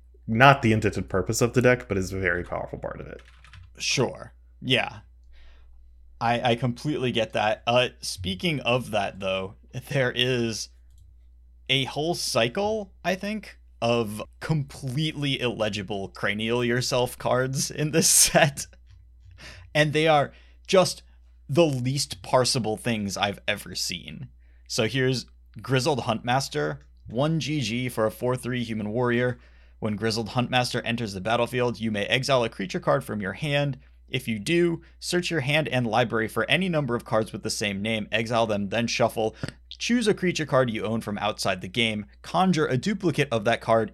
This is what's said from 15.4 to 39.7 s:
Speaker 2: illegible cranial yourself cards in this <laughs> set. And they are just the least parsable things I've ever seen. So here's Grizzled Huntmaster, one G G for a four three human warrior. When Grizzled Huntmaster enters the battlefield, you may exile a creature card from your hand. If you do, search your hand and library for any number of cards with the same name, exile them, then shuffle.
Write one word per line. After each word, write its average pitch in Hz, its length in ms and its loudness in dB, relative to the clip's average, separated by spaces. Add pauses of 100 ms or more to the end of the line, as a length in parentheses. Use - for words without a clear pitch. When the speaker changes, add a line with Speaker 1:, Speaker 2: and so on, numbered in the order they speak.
Speaker 2:
illegible 104 680 -2
cranial 113 560 0
yourself 123 540 0
cards 131 540 0
in 151 180 -2
this 160 180 4
<laughs> - 0 -
set. - 600 4 (1080)
And 151 180 4
they 151 140 4
are 147 260 4 (360)
just 180 340 4 (460)
the 160 180 6
least 135 560 -2
parsable 120 560 2
things 104 380 -2
I've 98 320 0
ever 95 260 -4
seen. - 540 -8 (400)
So - 180 0
here's 127 400 0 (340)
Grizzled 127 420 0
Huntmaster, 139 760 -2 (300)
one 151 320 0
G 147 200 -2
G 120 280 -2
for 113 180 0
a 107 60 0
four 123 240 -2
three 123 260 -4
human 107 280 -4
warrior. 120 500 2 (400)
When 107 160 -2
Grizzled 107 320 -2
Huntmaster 123 560 0
enters 117 280 -2
the 95 80 -8
battlefield, 117 600 0
you 113 100 -2
may 101 160 -2
exile 127 380 2
a 113 40 0
creature 180 300 -6
card 143 240 0
from 107 180 -6
your 98 120 -4
hand. 143 460 -2 (300)
If 131 200 -8
you 113 100 -2
do, 165 440 2 (180)
search 175 300 -2
your 165 100 0
hand 143 280 2
and 123 180 2
library 110 420 2
for 110 200 -2
any 180 200 0
number 147 260 0
of 113 100 -4
cards 110 280 0
with 104 100 -10
the 110 80 -4
same 101 320 -2
name, 110 300 -2
exile 113 340 2
them, 101 220 -2
then 110 180 -2
shuffle. 113 480 0 (360)